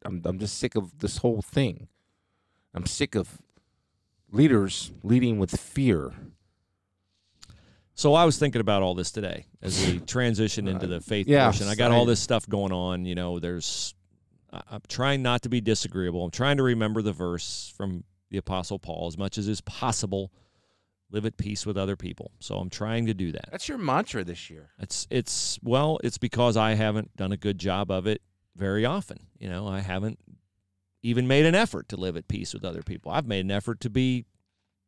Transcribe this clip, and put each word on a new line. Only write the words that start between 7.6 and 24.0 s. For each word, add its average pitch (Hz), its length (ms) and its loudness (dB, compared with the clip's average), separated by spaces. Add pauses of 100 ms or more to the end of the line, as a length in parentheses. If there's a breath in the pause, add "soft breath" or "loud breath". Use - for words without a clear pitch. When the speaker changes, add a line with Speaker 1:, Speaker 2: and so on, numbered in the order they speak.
Speaker 2:
So 147 200 4
I 170 100 8
was 151 140 6
thinking 131 220 2
about 101 220 2
all 90 140 2
this 113 160 -4
today 90 340 -8 (160)
as 95 240 0
we 90 140 0
Speaker 1:
<laughs> - 60 -12
Speaker 2:
transition 110 600 0
into 92 200 -2
Speaker 1:
Uh, - 20 -4
Speaker 2:
the 87 120 -4
faith 101 280 -2
Speaker 1:
yeah, 143 160 8
Speaker 2:
portion. 101 240 4
I 104 80 0
got 120 160 6
all 120 100 8
Speaker 1:
I 120 40 4
Speaker 2:
this 117 140 4
stuff - 280 0
going 101 240 0
on. 90 320 -2
You 90 100 -4
know, 87 240 -4
there's, 87 560 -6 (580)
I, - 80 -14 (120)
I'm 107 160 -12
trying 135 340 0
not 120 200 2
to 123 60 -6
be 120 120 2
disagreeable. 90 640 0
I'm 85 80 -4
trying 139 240 2
to 135 80 4
remember 113 380 2
the 101 100 0
verse - 640 -6
from 92 260 -6 (280)
the 95 80 -6
Apostle 92 420 -4
Paul, 82 260 -6
"As 80 100 -6
much 98 220 -4
as 101 80 -2
is 107 140 0
possible, 98 720 -2 (800)
live 107 120 -2
at 110 120 -4
peace 104 280 -4
with 104 140 -4
other 95 160 0
people." - 460 -10
So 98 160 -8
I'm 92 140 -4
trying 113 360 -2
to 110 80 2
do 90 160 -2
that. - 220 -10
Speaker 1:
That's - 160 -8
your 285 100 -6
mantra 143 460 0